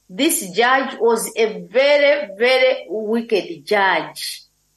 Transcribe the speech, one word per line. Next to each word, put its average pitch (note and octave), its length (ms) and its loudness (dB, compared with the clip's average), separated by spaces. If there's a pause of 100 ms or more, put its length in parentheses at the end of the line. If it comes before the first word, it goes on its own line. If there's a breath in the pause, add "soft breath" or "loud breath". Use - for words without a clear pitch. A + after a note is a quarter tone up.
this G#3 420 -2
judge B3 480 0
was A3+ 360 0
a F#3+ 320 -2
very, C#4+ 720 2
very B3+ 520 2
wicked G#3 760 -4
judge, F#3+ 800 -2 (340)